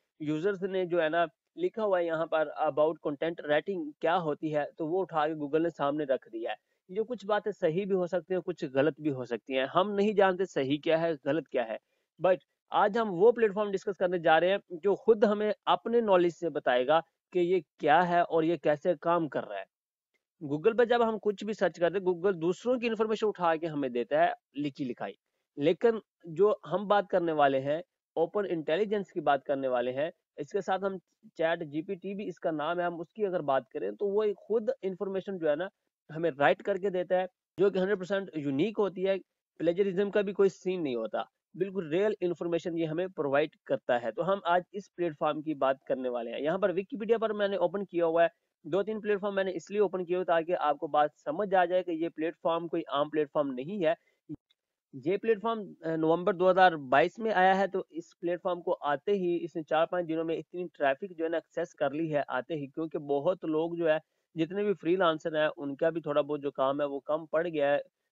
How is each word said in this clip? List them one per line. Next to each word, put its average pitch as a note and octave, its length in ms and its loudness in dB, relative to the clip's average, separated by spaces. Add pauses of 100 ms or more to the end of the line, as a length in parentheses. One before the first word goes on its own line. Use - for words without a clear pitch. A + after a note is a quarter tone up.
(220)
यूजर्स D#3+ 420 -2
ने F#3+ 220 -2
जो F3 160 0
है D#3 80 2
ना E3+ 180 2 (300)
लिखा F3+ 260 -4
हुआ G3 160 2
है F3 60 0
यहाँ E3 280 -2
पर D#3 280 0
about D3+ 320 2 (140)
content D#3+ 320 -4
writing D3+ 640 -2
क्या E3 120 2
होती D#3+ 360 -2
है, D3 280 -2
तो E3 100 -4
वो F3+ 140 0
उठा D#3+ 260 -2
के E3 60 -2
Google D3+ 260 -2
ने E3+ 100 0
सामने D3+ 340 -2
रख C3 240 -2
दिया A#2 240 -8
है। A2 60 -8 (340)
ये G3+ 120 -2
कुछ G#3+ 220 -8
बातें G#3 260 -2
सही F3+ 340 0
भी G3 80 -2
हो F3+ 140 0
सकती F3+ 260 -2
हैं, F3+ 80 0
कुछ F3 240 -6
गलत C#3 360 2
भी D3+ 80 -2
हो C3 160 -4
सकती A#2 280 -6
हैं। C3 120 0
हम F3+ 260 2
नहीं G3+ 240 0
जानते F#3+ 300 6
सही C#3+ 320 0
क्या D#3+ 200 2
है, E3 180 0
गलत C#3+ 320 -2
क्या B2+ 160 -2
है, A2 160 -6 (420)
but F3+ 160 6 (340)
आज G3 260 4
हम A3+ 120 0
वो F#3+ 220 8
प्लेटफॉर्म G#3+ 400 2
डिस्कस F#3+ 260 -4
करने F3+ 220 0
जा D#3+ 180 6
रहे F3 140 4
हैं G3 80 2 (140)
जो F3+ 220 2
खुद A3+ 300 4
हमें G#3 280 0 (140)
अपने A#3 340 2
नॉलेज F3+ 340 4
से E3+ 140 -4
बताएगा C#3 520 2 (320)
कि F3+ 60 2
ये F3 240 2 (160)
क्या D#3 220 4
है F3 220 2
और D#3+ 200 0
ये E3 140 0
कैसे D#3 380 0
काम E3+ 320 0
कर B2 160 -4
रहा G#2 160 -10
है। F#2+ 60 -12 (800)
Google D#3 340 0
पे A#3+ 80 4
जब A#3+ 160 2
हम A3+ 160 0
कुछ G#3 260 -4
भी G#3+ 100 -4
सर्च F3 260 -2
करते E3+ 200 0
हैं, F#3 60 -6
Google F3+ 300 0
दूसरों F#3 440 -2
की A#3 80 -4
इन्फॉर्मेशन A3 400 -2
उठा F3 280 0
के D#3+ 120 -4
हमें C#3+ 240 -2
देता B2 300 0
है F3 120 2 (240)
लिखी D3 280 -6
लिखाई, A#2 320 -8 (420)
लेकिन G3 420 2 (260)
जो F#3+ 380 2
हम F#3 200 -4
बात G3+ 240 2
करने E3+ 220 0
वाले C#3+ 260 4
हैं, C#3+ 260 -2 (320)
ओपन E3+ 300 0
इंटेलिजेंस F3+ 640 -2
की F3 100 -6
बात C#3+ 220 2
करने C3+ 240 -2
वाले B2+ 240 0
हैं, C#3+ 200 -4 (260)
इसके E3+ 240 -6
साथ F#3+ 180 -2
हम F#3+ 180 -4 (400)
चैट E3+ 260 0
जी D3 180 -6
पी G3 140 -6
टी F#3+ 200 -10
भी G3+ 80 -8
इसका F3+ 280 -4
नाम D#3+ 280 -2
है, F3 60 -2
हम F3 140 -4
उसकी F#3+ 240 -8
अगर F3+ 180 -2
बात C3+ 320 0
करें F#3 220 -6
तो G#3 120 -4
वो G3+ 160 0
एक G#3 120 0 (120)
खुद A3 240 -2 (120)
इन्फॉर्मेशन F#3+ 540 -6
जो D#3+ 120 0
है D3 60 2
ना F3+ 140 -6 (420)
हमें D#3+ 200 -2
राइट F3+ 300 2
करके G3 280 -2
देता F3+ 260 -2
है, F#3 120 0 (320)
जो G3 120 4
कि F#3+ 80 -2
हंड्रेड F#3+ 200 0
परसेंट G3 380 -4
यूनिक D3 400 -2
होती F#3+ 260 -2
है। F#3+ 140 0 (400)
प्लेजरिज्म F#3 520 0
का G#3 120 2
भी G3+ 120 -4
कोई G3 160 4
सीन F#3 320 -4
नहीं C3+ 140 -2
होता, A2+ 340 -4 (280)
बिल्कुल F#3+ 320 -4
रियल G3 320 0
इन्फॉर्मेशन E3+ 560 -4
ये E3 80 -2
हमें E3 240 -4
प्रोवाइड D3 420 0 (160)
करता B2+ 300 0
है। A#2 140 -4
तो D3+ 100 -6
हम G3 260 0
आज F3 160 2 (100)
इस G3 140 -12
प्लेटफॉर्म D#3 540 -4
की D#3 120 -6
बात C3+ 340 0
करने B2+ 220 -2
वाले A#2+ 220 -6
हैं। A2+ 80 -8
यहाँ D#3 200 -2
पर F#3+ 120 0
Wikipedia G3+ 500 -2
पर G#3+ 120 -2
मैंने G3+ 240 -2
ओपन F3 280 -2
किया E3+ 200 -2
हुआ E3 180 4
है, E3 60 4 (380)
दो F3+ 160 0
तीन G#3+ 180 -6
प्लेटफॉर्म G3+ 340 -2
मैंने F#3+ 160 0
इसलिए F3 280 -6
ओपन F#3+ 260 0
किया F3 120 -2
हुआ F#3 80 -2
ताकि E3 280 2
आपको D3 340 0
बात D3 300 4
समझ F3+ 360 -4
आ F3+ 120 6
जाए F3+ 180 0
कि F3 80 -6
ये E3 180 -2
प्लेटफॉर्म E3 580 -2
कोई E3 160 -2
आम D3 260 -2
प्लेटफॉर्म D3+ 380 0
नहीं D3+ 380 -4
है। D#3+ 100 2 (1000)
ये D3 220 -2
प्लेटफॉर्म, A3 580 -2 (100)
अ, D#3+ 100 -2
नवंबर E3+ 400 2
दो F#3 140 4
हज़ार F#3 260 6
बाईस C#3+ 440 2
में A3 120 0
आया F#3 220 6
है, G3 140 2
तो F#3+ 240 -4
इस D#3+ 300 -12
प्लेटफॉर्म F3 400 -4
को F3+ 100 -2
आते C#3+ 400 -2
ही F3+ 260 0
इसने E3+ 260 -6
चार E3 220 2
पाँच F3+ 200 -2
दिनों D#3+ 180 -2
में E3 140 -2
इतनी F3 280 -8
ट्रैफिक D#3 480 -2
जो D#3+ 100 -6
है E3 60 -2
ना E3+ 80 -2
एक्सेस - 360 -8
कर C#3+ 180 -2
ली D#3 180 -4
है C#3+ 200 -2
आते B2+ 260 -6
ही, C#3+ 120 -8
क्योंकि D#3+ 300 -8
बहुत D3 480 -2
लोग E3 320 -2
जो E3+ 100 0
है D#3 140 2 (360)
जितने F3+ 260 -2
भी G#3 100 0
फ्रीलांसर E3 640 0
हैं D3+ 100 2
उनका C#3+ 420 -2
भी E3 120 -6
थोड़ा D3 200 0
बहुत C#3+ 200 -4
जो C#3 100 -4
काम C#3 300 0
है C#3+ 60 -2
वो C#3 120 -6
कम D#3 260 -6
पड़ D#3+ 220 -2
गया D3 240 0
है C#3+ 120 0 (280)